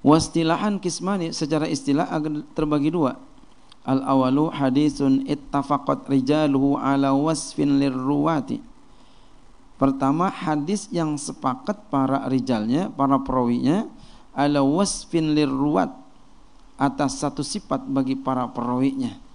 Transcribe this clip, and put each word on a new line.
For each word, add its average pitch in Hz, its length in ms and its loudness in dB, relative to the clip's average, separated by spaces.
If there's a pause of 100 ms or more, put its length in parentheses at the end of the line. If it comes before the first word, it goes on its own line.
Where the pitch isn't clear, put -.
Wastilahan 165 720 2
kismani, 175 560 -4
secara 156 320 -2
istilah 143 480 0
ag-, 151 400 -4
terbagi 151 400 0
dua. 151 240 0 (640)
Al 135 240 0
awalu 135 480 2
hadisun 139 720 2
ittafaqat 139 800 -2
rijaluhu 139 720 2
ala 139 400 2
wasfin 147 640 0
lirruwati. 139 800 0 (1200)
Pertama, 139 480 2
hadis 156 640 -4
yang 156 240 -2
sepakat 135 720 -6
para 135 400 0
rijalnya, 120 640 0
para 135 240 2
perawinya, 127 720 0 (400)
ala 143 320 2
wasfin 160 720 0
lirruwat, 147 560 2 (880)
atas 143 480 -2
satu 147 160 -4
sifat 143 480 -4
bagi 135 240 0
para 131 320 -2
perawinya. 123 720 -2 (180)